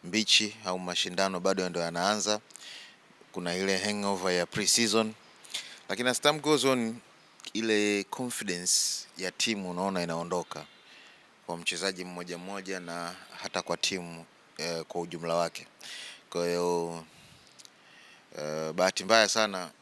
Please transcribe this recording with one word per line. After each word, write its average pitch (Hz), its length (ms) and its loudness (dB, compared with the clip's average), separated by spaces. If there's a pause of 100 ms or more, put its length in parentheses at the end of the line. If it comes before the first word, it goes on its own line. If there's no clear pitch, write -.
mbichi 104 520 2 (100)
au 92 140 -2
mashindano 90 600 0
bado 95 300 2
ndo 87 100 -2
yanaanza. 98 600 2 (920)
Kuna 87 240 -4
ile 95 220 2
hangover 98 560 0
ya 87 120 4
pre-season. 110 680 2 (760)
Lakini 120 200 0
as 123 120 0
time 151 180 4
goes 143 260 4
on, 120 300 2 (580)
ile 104 560 4
confidence 98 640 -2 (440)
ya 90 140 -4
timu 101 400 -2
unaona 90 320 0
inaondoka 82 640 -4 (800)
kwa 85 120 -6
mchezaji 90 480 -4
mmoja 87 320 -8
mmoja 92 420 -8
na 85 360 -8 (260)
hata 92 200 -4
kwa 87 160 -2
timu, 85 480 -4 (320)
eh, 82 300 -4
kwa 87 140 -6
ujumla 85 340 -4
wake. 85 320 -2 (600)
Kwa 87 180 -2
hiyo, 87 560 0 (1400)
eh, 78 340 -4
bahati 90 300 2
mbaya 107 260 8
sana 98 400 0 (120)